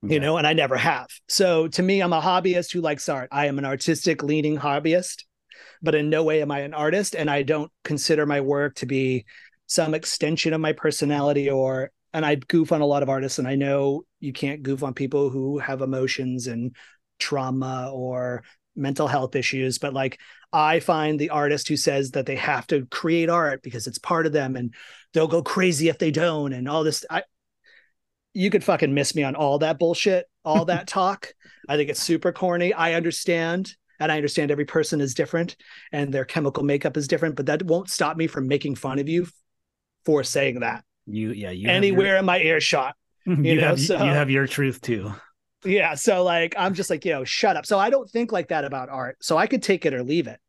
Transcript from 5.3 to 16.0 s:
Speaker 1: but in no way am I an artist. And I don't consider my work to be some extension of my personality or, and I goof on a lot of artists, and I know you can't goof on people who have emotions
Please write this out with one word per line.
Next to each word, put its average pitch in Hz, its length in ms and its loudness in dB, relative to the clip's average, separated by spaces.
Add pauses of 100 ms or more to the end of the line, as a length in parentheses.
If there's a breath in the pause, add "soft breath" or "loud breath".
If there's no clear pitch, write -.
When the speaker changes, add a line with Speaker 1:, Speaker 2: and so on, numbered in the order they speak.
Speaker 1:
but 156 140 2
in 151 140 2
no 156 140 2
way 156 180 4
am 147 100 -2
I 143 100 -4
an 143 120 -8
artist. 160 420 0
And 151 140 0
I 143 140 2
don't 151 280 0 (120)
consider 151 420 0
my 143 160 0
work 143 340 0
to - 100 -8
be 131 400 0 (420 loud breath)
some 156 260 0
extension 160 600 -2
of 156 80 0
my 156 120 2
personality 147 760 0
or, 131 420 0 (220)
and 156 120 0
I 147 100 4
goof 151 360 2
on 156 100 2
a 147 40 2
lot 143 160 2
of 131 80 0
artists, 135 300 -2
and 127 80 -2
I 135 80 0
know 139 480 0 (160)
you 139 140 -8
can't 147 280 -6
goof 135 220 -4
on 135 100 -4
people 139 380 0
who 135 260 -4
have 135 240 -6
emotions 131 640 -4